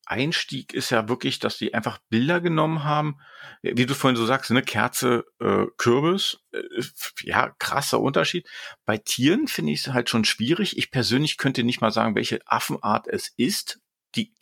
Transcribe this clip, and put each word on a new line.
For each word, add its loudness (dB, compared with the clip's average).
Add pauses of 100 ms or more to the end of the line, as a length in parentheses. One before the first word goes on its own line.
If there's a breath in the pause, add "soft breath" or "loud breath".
Einstieg -4
ist -4
ja 4
wirklich, -2
dass -2
die -4
einfach -2 (100)
Bilder 2
genommen 2
haben. 0 (460 loud breath)
Wie 2
du 0
vorhin 2
so 2
sagst, 0
ne, 4
Kerze, 0 (160)
äh, 2 (140)
Kürbis, 2 (120)
äh, -8 (180)
f-, -8
ja, 0
krasser -2
Unterschied. 0 (380 loud breath)
Bei 0
Tieren 2
finde -2
ich -6
es -4
halt 0
schon 2
schwierig. -2
Ich -4
persönlich 0
könnte 0
nicht 0
mal 4
sagen, 0
welche -2
Affenart -2
es -6
ist. -2 (360)
Die, -4